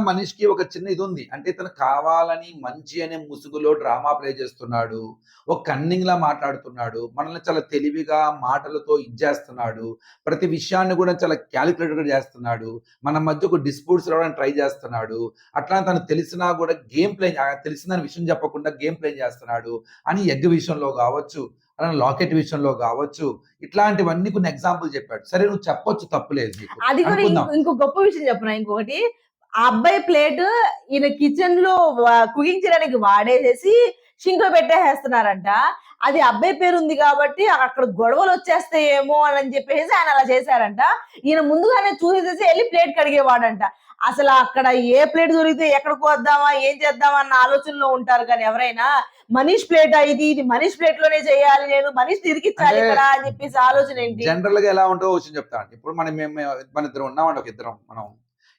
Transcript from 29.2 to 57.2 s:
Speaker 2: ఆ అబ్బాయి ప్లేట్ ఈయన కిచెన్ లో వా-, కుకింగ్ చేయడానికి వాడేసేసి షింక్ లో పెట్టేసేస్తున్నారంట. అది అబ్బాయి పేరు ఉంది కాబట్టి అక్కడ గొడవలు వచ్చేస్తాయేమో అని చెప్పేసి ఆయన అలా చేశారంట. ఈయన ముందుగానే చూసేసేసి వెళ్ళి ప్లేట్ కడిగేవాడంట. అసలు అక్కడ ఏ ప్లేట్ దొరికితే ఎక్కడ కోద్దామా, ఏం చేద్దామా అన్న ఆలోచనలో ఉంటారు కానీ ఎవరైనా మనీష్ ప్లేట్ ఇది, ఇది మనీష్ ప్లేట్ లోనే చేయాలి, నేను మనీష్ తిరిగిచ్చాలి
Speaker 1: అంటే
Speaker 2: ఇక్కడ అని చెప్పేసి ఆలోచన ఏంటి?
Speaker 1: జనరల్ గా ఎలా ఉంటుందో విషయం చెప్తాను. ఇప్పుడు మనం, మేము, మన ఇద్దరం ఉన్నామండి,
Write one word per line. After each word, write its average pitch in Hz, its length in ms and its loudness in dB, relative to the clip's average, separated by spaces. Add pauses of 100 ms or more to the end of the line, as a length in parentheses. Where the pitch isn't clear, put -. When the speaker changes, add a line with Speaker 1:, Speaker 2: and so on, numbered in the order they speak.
Speaker 2:
ఆ 220 140 0
అబ్బాయి 254 340 2
ప్లేట్ 311 420 2 (480)
ఈయన 285 220 2
కిచెన్ 294 480 2
లో 370 140 4 (220)
వా-, 233 320 6
కుకింగ్ 320 360 -2
చేయడానికి 320 320 2
వాడేసేసి 240 800 4 (460)
షింక్ 370 220 2
లో 381 80 4
పెట్టేసేస్తున్నారంట. 277 960 2 (540)
అది 277 180 2
అబ్బాయి 254 320 2
పేరు 349 240 2
ఉంది 311 180 0
కాబట్టి 285 520 2
అక్కడ 262 380 2
గొడవలు 240 460 2
వచ్చేస్తాయేమో 302 920 2
అని 277 340 0
చెప్పేసి 294 260 -2
ఆయన 320 360 2
అలా 262 160 4
చేశారంట. 240 440 0 (460)
ఈయన 311 160 2
ముందుగానే 392 500 2 (140)
చూసేసేసి 359 400 0
వెళ్ళి 370 280 2
ప్లేట్ 339 260 2
కడిగేవాడంట. 254 640 2 (440)
అసలు 277 260 2
అక్కడ 262 380 4
ఏ 254 360 4
ప్లేట్ 320 280 2
దొరికితే 320 360 2
ఎక్కడ 285 240 2
కోద్దామా, 285 600 2
ఏం 277 340 0
చేద్దామా 285 320 2
అన్న 269 140 0
ఆలోచనలో 277 560 2
ఉంటారు 247 360 2
కానీ 240 200 0
ఎవరైనా 240 580 0 (280)
మనీష్ 269 400 2
ప్లేట్ 311 260 6
ఇది, 294 280 4
ఇది 302 180 0
మనీష్ 262 380 -2
ప్లేట్ 320 220 0
లోనే 311 160 4
చేయాలి, 285 480 4
నేను 277 240 0
మనీష్ 269 320 -2
తిరిగిచ్చాలి 311 540 0
Speaker 1:
అంటే 226 140 2
Speaker 2:
ఇక్కడ 277 140 4
అని 269 220 2
చెప్పేసి 277 320 -6
ఆలోచన 262 400 2
ఏంటి? 233 260 -6
Speaker 1:
జనరల్ 180 340 0
గా 202 120 4
ఎలా 190 160 4
ఉంటుందో 185 260 0
విషయం 151 240 -4
చెప్తాను. 117 380 -10
ఇప్పుడు 147 200 -14
మనం, 160 200 -6
మేము, 151 200 -8 (420)
మన 147 80 -4
ఇద్దరం 135 200 -8
ఉన్నామండి, 143 360 -2